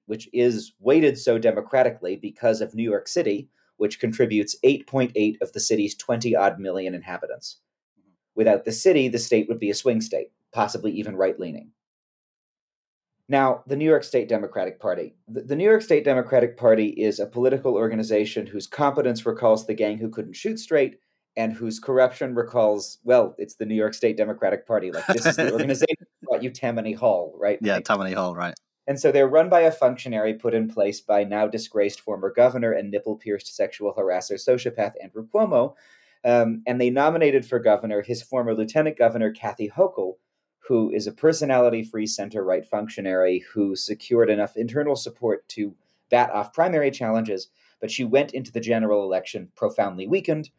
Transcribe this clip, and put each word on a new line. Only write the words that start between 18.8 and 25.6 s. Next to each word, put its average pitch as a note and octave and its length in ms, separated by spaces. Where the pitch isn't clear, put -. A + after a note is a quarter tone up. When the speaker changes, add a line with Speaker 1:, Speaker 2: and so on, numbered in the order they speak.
Speaker 1:
recalls A2 420
the G#2+ 60
gang G#2+ 240
who A2 120
couldn't G2+ 240
shoot A3 260
straight D3 400
and A2+ 160
whose A2+ 260
corruption B2+ 560
recalls, A2 680
well, B2 340
it's - 180
the A2 100
New A2 100
York G#2+ 180
State A2 240
Democratic G#2 500
Party. F#2+ 240
Like, E2 160
this F#3 180
is D#3+ 120
the D#3 140
Speaker 2:
<laughs> - 20
Speaker 1:
organization C3+ 460